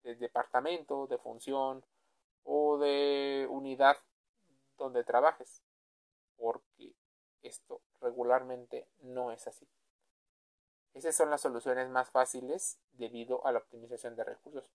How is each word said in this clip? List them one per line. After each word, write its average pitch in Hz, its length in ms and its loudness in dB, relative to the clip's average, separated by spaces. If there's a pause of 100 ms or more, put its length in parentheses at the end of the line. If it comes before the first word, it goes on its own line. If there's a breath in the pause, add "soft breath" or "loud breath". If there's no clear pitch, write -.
de 120 120 8
departamento, 135 920 0
de 123 100 -2
función 131 680 -4 (580)
o 147 340 2
de 139 720 0
unidad 135 480 4 (800)
donde 123 260 -2
trabajes, - 600 2 (760)
porque - 560 -8 (480)
esto - 400 -16 (180)
regularmente 127 880 -2 (120)
no 127 320 -8
es 117 160 -12
así. - 200 -18 (1300)
Esas 156 220 -4
son 151 140 4
las 147 120 0
soluciones 127 480 -2
más 127 220 0
fáciles 127 680 0 (140)
debido 120 520 -6
a 135 60 2
la 117 80 0
optimización 117 560 -12
de 110 80 -6
recursos. - 520 -12